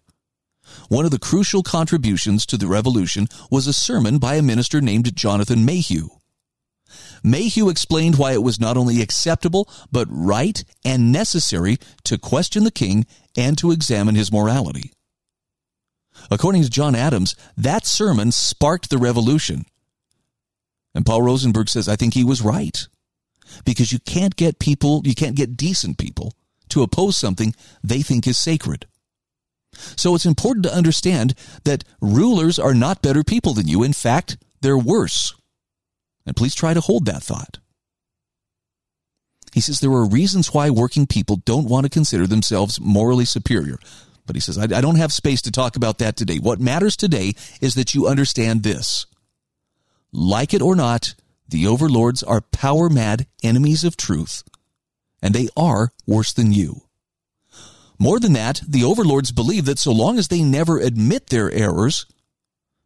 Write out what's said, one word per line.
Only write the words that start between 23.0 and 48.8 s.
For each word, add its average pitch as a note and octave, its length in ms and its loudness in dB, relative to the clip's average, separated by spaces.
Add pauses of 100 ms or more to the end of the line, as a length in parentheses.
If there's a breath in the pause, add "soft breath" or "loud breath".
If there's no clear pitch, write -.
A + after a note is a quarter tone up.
Because B2 280 0
you B2 60 -2
can't F#3 380 -2
get E3 240 0
people, D3 440 2
you C3+ 100 2
can't C#3+ 200 -2
get B2+ 220 -2
decent - 420 -4
people - 360 -8 (340)
to C#3+ 140 2
oppose F#3 340 0
something A2 380 -2 (280 soft breath)
they A#2+ 200 -2
think A#2+ 240 0
is B2+ 120 0
sacred." D3+ 480 -4 (1080 loud breath)
So F3 180 2
it's F3 120 0
important G3+ 380 2
to D3 100 -2
understand D#3+ 600 2 (300 loud breath)
that C#3+ 180 0 (180 soft breath)
rulers E3 580 2
are C3+ 160 2
not C3 280 0
better C#3+ 220 2
people G#3 300 0
than G#2 120 0
you. E2 160 2
In C#3+ 120 0
fact, C3 420 -2 (240)
they're C3+ 180 2
worse. B2+ 560 0 (920)
And - 120 -8
please B2+ 180 0
try E3 180 0
to E3 100 2
hold F#3+ 240 0
that E2+ 180 -6
thought. - 340 -10 (2000)
He A#2 60 0
says C#3 200 -4
there C#3 100 2
are B2 160 2
reasons F3 480 2
why D3 160 2
working B2+ 360 2
people G2+ 380 -2
don't B2 240 0
want B2+ 160 2
to C#3 60 -2
consider A2+ 380 0
themselves G#2 500 0
morally A#2 460 2
superior. F2 560 -4 (460 loud breath)
But - 100 -8
he - 40 -4
says, - 160 -6
"I, G#2+ 80 -2
I A2 160 -2
don't D#3 160 2
have D#3+ 160 2
space C3+ 300 -2
to - 80 -10
talk B2 260 -4
about A#2 220 -2
that A2 180 -2
today. F2 220 -4
What G2+ 220 -2
matters D#3+ 360 0
today G#2+ 380 -2 (260 loud breath)
is C3 140 -2
that C3 200 -2
you C#3 120 2
understand A#2 560 0
this. - 440 -4 (1080)